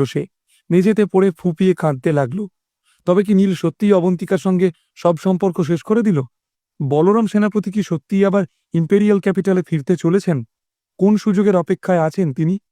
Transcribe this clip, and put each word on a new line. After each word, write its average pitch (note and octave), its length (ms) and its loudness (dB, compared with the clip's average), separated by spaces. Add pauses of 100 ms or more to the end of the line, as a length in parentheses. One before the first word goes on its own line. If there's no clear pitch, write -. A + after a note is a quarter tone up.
সে, C#3+ 160 -6 (480)
মেঝেতে F#3+ 360 2
পড়ে F#3+ 260 2
ফুঁপিয়ে F3+ 420 -2
কাঁদতে D#3 380 -2
লাগল। C#3+ 280 -2 (680)
তবে F3+ 160 2
কি G#3 100 0
নীল F#3+ 220 4
সত্যিই G3+ 380 0
অবন্তিকার F3+ 500 0
সঙ্গে F#3 240 0 (300)
সব E3+ 220 0
সম্পর্ক F#3 440 -2
শেষ D#3 200 -2
করে A3 200 0
দিল? F#3+ 160 2 (600)
বলরাম E3+ 480 2
সেনাপতি G#3 440 -2
কি G#3 120 -2
সত্যিই G3 420 -2
আবার G3 180 0 (300)
ইম্পেরিয়াল G3+ 480 2
ক্যাপিটালে F#3 420 0
ফিরতে D#3 320 -4
চলেছেন? E3+ 420 0 (600)
কোন G3+ 180 4
সুযোগের G3 380 0
অপেক্ষায় F3 520 0
আছেন F3 260 -2
তিনি? E3+ 220 -2 (160)